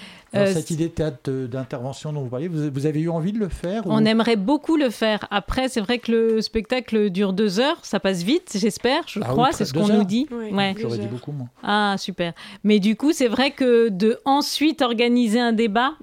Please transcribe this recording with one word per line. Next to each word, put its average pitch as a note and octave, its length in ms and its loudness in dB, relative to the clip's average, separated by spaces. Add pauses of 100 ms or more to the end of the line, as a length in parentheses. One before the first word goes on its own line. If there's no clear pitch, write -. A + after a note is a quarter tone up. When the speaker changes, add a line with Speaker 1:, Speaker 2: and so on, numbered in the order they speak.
(320)
Speaker 1:
Dans G3 100 0
Speaker 2:
Euh, G3 40 4
Speaker 1:
cette E3+ 220 0
Speaker 2:
c'est F3 60 -2
Speaker 1:
idée D#3 100 0
de E3 80 -4
théâtre, D3+ 260 -4 (100)
euh, C3 200 -4
d'intervention C3 640 -8
dont D3 100 -6
vous B2+ 60 -6
parliez, B2+ 180 -6
vous, D3+ 260 -4
vous C#3 140 -2
avez D3+ 140 0
eu E3 80 -2
envie E3+ 240 -2
de A3+ 80 -4
le G3 80 -2
faire F#3+ 360 -6
ou G3+ 60 -2
Speaker 2:
On A3 140 4
aimerait A3+ 320 4
beaucoup D4 400 0
le C4+ 140 2
faire. G#3+ 420 -2
Après, B3+ 360 -2
c'est A#3+ 120 -4
vrai A#3+ 180 -2
que A#3 140 -4
le A3+ 280 2
spectacle A3 680 -2
dure F#3+ 220 0
deux F#3+ 260 0
heures, D4 260 0
ça G#3 140 -2
passe F#3+ 240 0
vite, B3+ 340 0
j'espère, A#3+ 520 0
je - 120 -8
Speaker 1:
Ah A2+ 60 -4
oui, B2 60 -2
Speaker 2:
crois, A#3+ 160 4
Speaker 1:
très, E4 100 -2
Speaker 2:
c'est G#3+ 60 -2
ce C#3+ 80 -4
Speaker 1:
deux D3 80 0
Speaker 2:
qu'on G#3 100 4
Speaker 1:
heures. G#3+ 80 6
Speaker 2:
nous G#3 60 4
dit. A3 260 0
Speaker 3:
Oui, A3+ 220 -8
Speaker 2:
Ouais. G3 220 0
Speaker 3:
deux G#3 80 -8
Speaker 1:
J'aurais A#2 160 -4
dit G3+ 80 -6
Speaker 3:
heures. - 40 -8
Speaker 1:
beaucoup B2 220 -10
moins. C3 160 -8 (160)
Speaker 2:
Ah, G#3 340 0
super. F3 340 -6 (300)
Mais G#3+ 160 4
du G#3 160 2
coup, C#4 180 2
c'est C4+ 140 2
vrai B3 240 2
que A#3+ 380 4
de G#3+ 360 0
ensuite C#4+ 580 0
organiser A#3+ 580 2
un A#3 120 2
débat, A#3 500 0